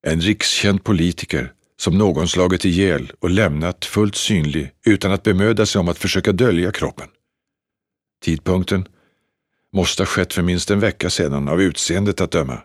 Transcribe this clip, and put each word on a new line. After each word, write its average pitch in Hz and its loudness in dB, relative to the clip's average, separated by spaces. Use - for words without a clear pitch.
En 82 -2
rikskänd 101 0
politiker 85 -2
som 87 0
någon 87 2
slagit 92 0
ihjäl 85 0
och 87 -2
lämnat 87 0
fullt 104 0
synlig 78 0
utan 98 2
att 98 -2
bemöda 107 2
sig 101 0
om 87 0
att 85 -2
försöka 95 0
dölja 90 2
kroppen. - -8
Tidpunkten 92 -2
måste - 0
ha 90 0
skett - -2
för 90 -2
minst 90 0
en 101 2
vecka 98 -2
sedan 69 -2
av 82 2
utseendet 95 0
att 82 -2
döma. 65 -2